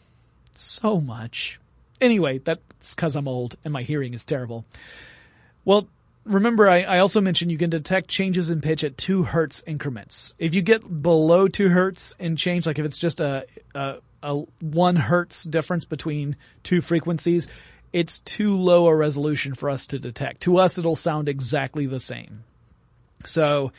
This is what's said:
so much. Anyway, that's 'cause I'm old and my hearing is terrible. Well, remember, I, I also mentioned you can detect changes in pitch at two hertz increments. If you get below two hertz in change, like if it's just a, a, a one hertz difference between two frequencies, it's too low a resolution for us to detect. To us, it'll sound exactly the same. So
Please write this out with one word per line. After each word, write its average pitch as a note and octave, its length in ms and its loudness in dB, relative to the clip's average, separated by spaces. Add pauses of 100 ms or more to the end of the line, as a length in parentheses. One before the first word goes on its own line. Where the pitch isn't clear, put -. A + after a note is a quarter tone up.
(560)
so - 440 -2
much. A#2 600 -8 (420)
Anyway, F#3 380 4
that's - 560 -8
'cause D3+ 200 -2
I'm C#3+ 140 -4
old B2 340 -6
and D3+ 80 -6
my C3+ 120 -6
hearing C3+ 300 -4
is A#2 120 -12
terrible. A#2+ 400 -6 (960)
Well, G3+ 240 4 (380)
remember, G#3+ 420 4
I, F3+ 140 8
I F#3 180 2
also G3+ 220 4
mentioned F3 280 0
you E3 80 -2
can E3+ 120 0
detect E3+ 400 -2
changes F#3 400 -2
in E3 100 -2
pitch D#3 240 -2
at C#3 140 -6
two F#3 260 0
hertz D#3+ 420 -2
increments. C3+ 720 -10
If E3 160 -2
you G3 80 2
get F#3+ 400 0
below E3+ 460 4
two G3 220 2
hertz F3+ 500 0
in E3 160 -4
change, F3 300 -2
like D3+ 140 -2
if D3+ 60 -4
it's D3 120 -6
just E3+ 240 -4
a, C3+ 240 -4 (280)
a, C#3 260 -6 (220)
a D3 140 -4 (240)
one E3+ 380 2
hertz E3+ 480 0
difference D#3+ 400 -2
between D3 500 -6 (280)
two F3+ 180 2
frequencies, E3+ 640 0 (460)
it's E3+ 260 -2
too G#3 380 -2
low F3 300 6
a D#3+ 80 6
resolution D3 600 -2
for C#3+ 140 -4
us C3+ 160 -6
to C#3 140 -8
detect. B2+ 420 -10
To F3 160 4
us, F#3 200 4
it'll E3 200 -2
sound D3+ 320 -2
exactly C#3 560 -4
the C3 160 -6
same. A2+ 420 -14 (800)
So D3 540 0